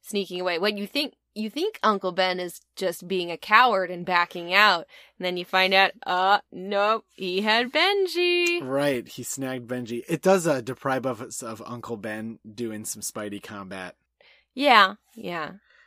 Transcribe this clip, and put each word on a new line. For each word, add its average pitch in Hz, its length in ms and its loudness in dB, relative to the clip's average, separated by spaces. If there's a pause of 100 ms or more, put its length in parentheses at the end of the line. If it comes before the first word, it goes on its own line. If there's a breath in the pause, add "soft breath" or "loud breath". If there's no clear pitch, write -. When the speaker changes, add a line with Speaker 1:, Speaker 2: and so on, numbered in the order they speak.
Speaker 1:
sneaking 185 360 -4
away. 180 200 0
What 208 180 0
you 202 80 -6
think, 285 300 -4 (180)
you 220 160 -6
think 359 320 -4
Uncle 196 300 2
Ben 185 280 0
is 180 220 -8 (140)
just 175 320 -4
being 175 240 -2
a 165 60 -6
coward 214 520 4
and 175 160 -8
backing 175 480 0
out, 196 320 6 (320 loud breath)
and 180 80 -6
then 180 120 -2
you 175 60 -4
find 185 300 2
out, 190 200 6 (120)
uh, 190 360 4 (100)
nope, 202 540 -2 (100)
he 185 260 -2
had 226 300 2
Benji. 349 920 2
Speaker 2:
Right, 135 460 0
he - 160 -12
snagged 131 440 -6
Benji. 120 400 -6
It 165 140 -4
does, 185 240 4
uh, 139 160 2
deprive 131 460 -4
us 123 340 -6
of 113 240 -12
Uncle 117 320 -10
Ben 110 400 -8 (160)
doing 107 320 -8
some - 160 -10
Spidey 101 400 -8
combat. 95 540 -12 (580 soft breath)
Speaker 1:
Yeah, 220 400 6 (220)
yeah. 175 380 -10 (340 soft breath)